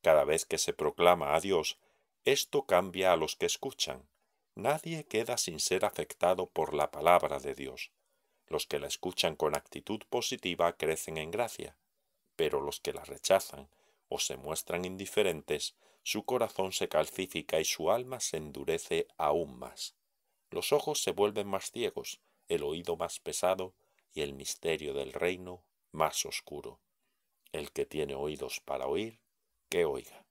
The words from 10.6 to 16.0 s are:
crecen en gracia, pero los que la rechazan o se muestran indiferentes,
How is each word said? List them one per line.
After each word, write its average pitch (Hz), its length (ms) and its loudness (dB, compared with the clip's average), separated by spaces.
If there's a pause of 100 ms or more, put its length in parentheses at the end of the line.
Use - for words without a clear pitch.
crecen 80 420 -2
en 80 120 -6
gracia, - 460 -4 (580)
pero 73 260 2
los 71 200 -6
que 73 120 -4
la - 120 -10
rechazan 71 640 0 (400)
o 76 100 -4
se - 180 -2
muestran 78 480 -4
indiferentes, 92 920 0 (260)